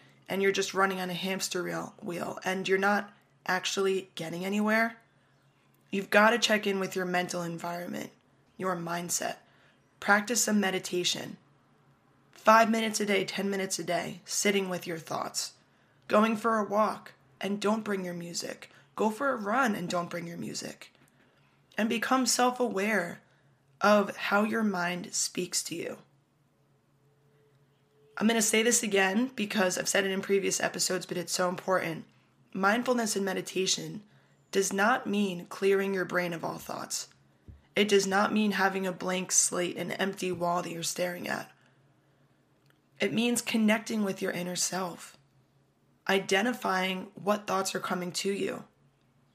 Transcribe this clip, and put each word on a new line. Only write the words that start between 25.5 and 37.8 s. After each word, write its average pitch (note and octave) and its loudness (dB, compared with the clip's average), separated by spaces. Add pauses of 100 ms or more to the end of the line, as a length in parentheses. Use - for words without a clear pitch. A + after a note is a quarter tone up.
to - -8
you. - -8 (2250)
I'm G#3 2
gonna A3+ 4
say A3 2
this A#3 4
again G3 2
because G3+ 0
I've - -2
said G3 2
it F#3+ 0
in F#3+ -2
previous F#3+ 0
episodes, F3+ -2
but - -6
it's E3+ -6
so F3+ 0
important. F3+ -2 (500)
Mindfulness A3+ 2
and G3 0
meditation F#3 -2 (500)
does G3 2
not G#3+ 2
mean G3 0
clearing G3 2
your F#3 -2
brain F3 -2
of D#3+ -8
all E3 -6
thoughts. - -8 (640)
It G#3 2